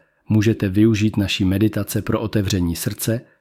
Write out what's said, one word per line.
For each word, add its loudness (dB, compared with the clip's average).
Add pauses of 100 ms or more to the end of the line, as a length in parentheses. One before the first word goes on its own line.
(300)
můžete 2
využít 2
naší 0
meditace 0
pro -2
otevření -2
srdce, -4 (200)